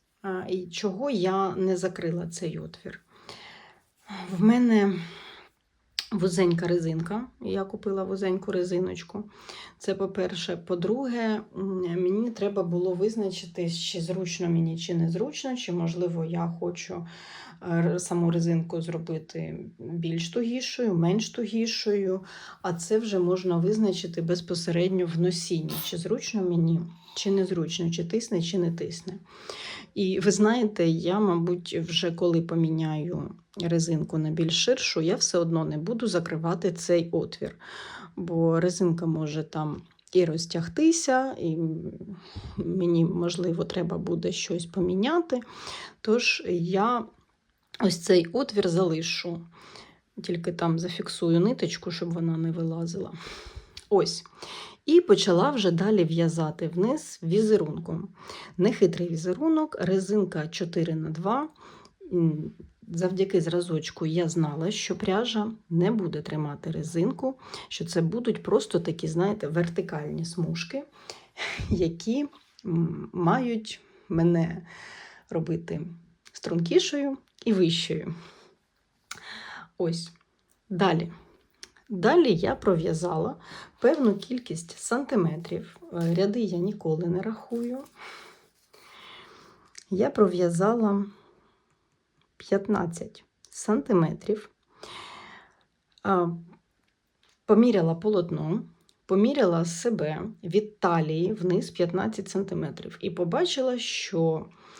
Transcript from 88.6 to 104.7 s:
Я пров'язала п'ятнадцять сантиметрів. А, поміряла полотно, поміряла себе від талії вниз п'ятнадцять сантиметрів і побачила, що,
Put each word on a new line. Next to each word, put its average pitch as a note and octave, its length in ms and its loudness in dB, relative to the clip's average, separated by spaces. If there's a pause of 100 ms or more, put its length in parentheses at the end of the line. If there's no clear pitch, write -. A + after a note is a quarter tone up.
Я G3+ 200 2
пров'язала G3+ 960 2 (1300)
п'ятнадцять - 840 -2 (260)
сантиметрів. G#3 1000 0 (1500)
А, F3+ 240 4 (1200)
поміряла G#3 500 6
полотно, E3+ 680 0 (420)
поміряла G3 600 4
себе E3+ 560 -2 (220)
від G3+ 360 0
талії E3+ 540 2
вниз F3+ 360 0
п'ятнадцять F#3 600 -2
сантиметрів F3+ 720 -6
і - 80 -4
побачила, B3 720 0
що, E3 640 -2 (340)